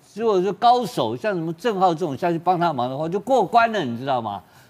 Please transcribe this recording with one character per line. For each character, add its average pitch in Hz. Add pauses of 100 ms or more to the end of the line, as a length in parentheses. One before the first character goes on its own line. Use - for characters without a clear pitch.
(160)
如 220
果 202
是 196
高 240
手， 127
像 208
什 175
么 160
郑 202
浩 185
这 151
种 151
下 175
去 165
帮 170
他 170
忙 123
的 131
话， 156
就 185
过 233
关 233
了， 208
你 120
知 120
道 135
吗？ 101 (280)